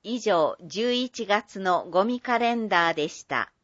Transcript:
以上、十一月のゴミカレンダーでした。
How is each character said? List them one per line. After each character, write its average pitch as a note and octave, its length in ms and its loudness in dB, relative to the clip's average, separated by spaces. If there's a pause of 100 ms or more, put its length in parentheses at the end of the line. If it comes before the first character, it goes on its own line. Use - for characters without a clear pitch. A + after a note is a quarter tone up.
以 A3+ 180 -6
上、 E3+ 400 2
十 G#3 320 -2
一 B3 340 -4
月 G3+ 340 -2
の F3+ 300 0
ゴ F3+ 140 4
ミ B3 160 -2
カ B3 180 0
レ A#3 160 2
ン A3+ 140 -2
ダ E3+ 220 4
ー E3 40 -2
で D3+ 140 -2
し - 160 -14
た。 B2 280 -4 (120)